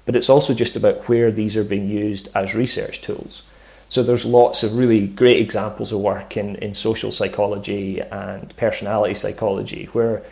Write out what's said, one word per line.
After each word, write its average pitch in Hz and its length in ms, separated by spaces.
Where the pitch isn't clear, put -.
but 120 100
it's 120 160
also 135 220
just - 240
about 104 320
where 117 240
these 107 240
are 104 80
being 98 240
used 104 460
as 98 200
research - 460
tools. - 420
So 127 140
there's 120 200
lots 120 380
of 110 140
really 110 320
great 123 300
examples 107 520
of 107 80
work 98 380
in, 101 200
in 101 180
social 110 360
psychology 101 880
and 98 560
personality 104 580
psychology - 720
where 113 460